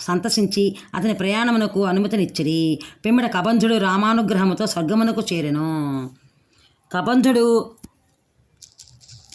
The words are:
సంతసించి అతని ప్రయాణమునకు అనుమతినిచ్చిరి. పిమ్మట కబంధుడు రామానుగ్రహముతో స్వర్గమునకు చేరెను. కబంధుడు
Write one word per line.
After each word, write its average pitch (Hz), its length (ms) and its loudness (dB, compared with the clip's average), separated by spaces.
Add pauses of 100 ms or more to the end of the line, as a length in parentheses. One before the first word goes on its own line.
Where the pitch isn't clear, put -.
సంతసించి 196 760 0 (180)
అతని 208 200 -2
ప్రయాణమునకు 208 680 0
అనుమతినిచ్చిరి. 165 960 0 (260)
పిమ్మట 240 300 2
కబంధుడు 220 440 2
రామానుగ్రహముతో 196 880 0
స్వర్గమునకు 220 560 0 (100)
చేరెను. 147 760 -4 (840)
కబంధుడు 233 760 2 (1600)